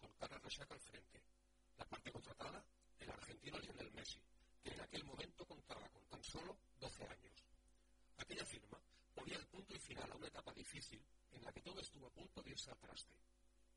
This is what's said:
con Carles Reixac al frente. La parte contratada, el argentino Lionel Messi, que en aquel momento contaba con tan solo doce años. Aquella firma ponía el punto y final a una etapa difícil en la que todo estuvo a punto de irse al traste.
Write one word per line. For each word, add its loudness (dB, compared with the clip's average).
con -6
Carles 4
Reixac 2
al -2
frente. -8
La 0
parte 2
contratada, 2
el 2
argentino 2
Lionel 2
Messi, 2
que 2
en 2
aquel 4
momento 2
contaba -2
con -12
tan -2
solo 2
doce 2
años. -6
Aquella 4
firma 0
ponía 6
el 2
punto -2
y 4
final 2
a 2
una 4
etapa 2
difícil 0
en -4
la 2
que 0
todo 4
estuvo 0
a -4
punto 0
de -2
irse 4
al -2
traste. -2